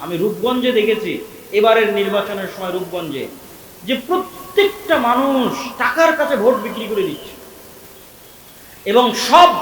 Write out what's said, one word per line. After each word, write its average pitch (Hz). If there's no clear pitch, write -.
আমি 170
রূপগঞ্জে 233
দেখেছি, 214
এবারের 214
নির্বাচনের 196
সময় 185
রূপগঞ্জে 165
যে 226
প্রত্যেকটা 370
মানুষ 254
টাকার 311
কাছে 285
ভোট 226
বিক্রি 220
করে 202
দিচ্ছে -
এবং 226
সব -